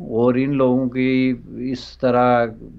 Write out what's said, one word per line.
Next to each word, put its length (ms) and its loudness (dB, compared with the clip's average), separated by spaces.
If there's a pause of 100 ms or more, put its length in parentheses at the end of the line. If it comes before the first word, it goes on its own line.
(120)
और 280 2
इन 140 0
लोगों 340 2
की 420 0 (420)
इस 300 -12
तरह 440 2 (340)